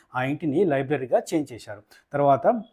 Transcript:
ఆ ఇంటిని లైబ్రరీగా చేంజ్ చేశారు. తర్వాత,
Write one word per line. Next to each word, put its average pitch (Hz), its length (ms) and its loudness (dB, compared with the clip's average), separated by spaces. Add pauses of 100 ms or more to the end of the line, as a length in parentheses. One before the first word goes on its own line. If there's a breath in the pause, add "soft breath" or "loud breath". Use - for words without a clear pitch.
(140 soft breath)
ఆ 127 80 -2
ఇంటిని 143 420 0
లైబ్రరీగా 139 580 0 (120)
చేంజ్ 147 180 -2
చేశారు. 104 300 -16 (300 soft breath)
తర్వాత, 143 500 4 (100)